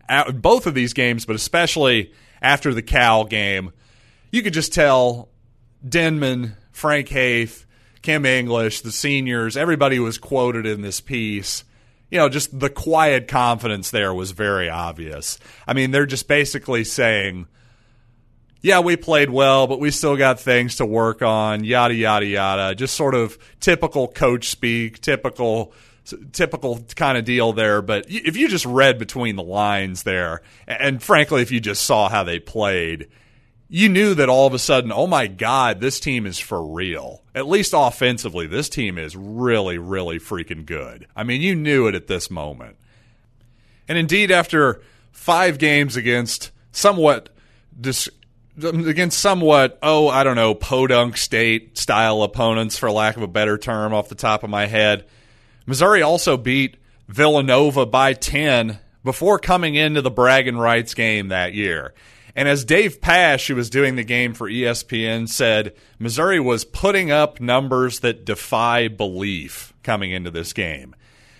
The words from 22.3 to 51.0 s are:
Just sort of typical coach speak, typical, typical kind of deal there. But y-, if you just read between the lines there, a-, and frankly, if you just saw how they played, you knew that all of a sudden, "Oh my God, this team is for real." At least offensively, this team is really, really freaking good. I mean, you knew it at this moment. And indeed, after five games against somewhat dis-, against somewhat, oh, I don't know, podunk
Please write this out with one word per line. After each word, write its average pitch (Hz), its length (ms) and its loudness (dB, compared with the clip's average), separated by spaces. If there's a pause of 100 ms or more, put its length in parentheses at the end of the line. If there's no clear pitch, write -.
Just 123 180 -6
sort 139 220 0
of 113 220 -2 (220)
typical 151 480 0
coach 123 420 0
speak, 117 520 -4
typical, 120 720 -2 (600)
typical 127 520 -4 (100)
kind 135 220 0
of 117 80 -4
deal 120 260 2
there. 104 300 2
But 101 260 -4
y-, 196 160 -10
if 160 140 -4
you 302 100 2
just 180 180 -2
read 127 340 4
between 113 360 -6
the 92 80 -8
lines 98 600 -2
there, 90 400 -4 (240)
a-, 117 140 -8
and 135 200 -2
frankly, 151 400 2
if 120 100 -4
you 120 80 -2
just 104 240 -6
saw 107 260 2
how 101 140 -2
they 85 140 -6
played, 85 680 -4 (640)
you 196 200 2
knew 196 240 2
that 143 160 2
all 131 160 6
of 131 80 2
a 123 60 -4
sudden, 123 320 0
"Oh 123 160 0
my 143 180 0
God, 110 540 -2
this 131 200 -4
team 123 280 -6
is 90 100 -10
for 87 260 -6
real." 80 580 -8 (140)
At 135 120 -6
least 190 280 0
offensively, 120 680 0
this 107 240 -6
team 95 300 -6
is 80 160 -12
really, 104 640 -2
really 87 400 -6
freaking 82 480 -10
good. 69 480 -12
I 107 80 -8
mean, 123 180 -4
you 185 140 0
knew 147 320 2
it 98 80 0
at 87 100 -8
this 92 240 -6
moment. 71 460 -12 (1120)
And 165 100 -2
indeed, 185 320 2
after 165 540 2 (280)
five 170 460 2
games 147 380 2
against 120 560 -2 (200)
somewhat 160 580 2 (520)
dis-, 127 280 -4 (540)
against 165 540 0
somewhat, 156 640 4
oh, 151 280 4
I 135 140 4
don't 131 120 2
know, 110 180 4
podunk 123 640 2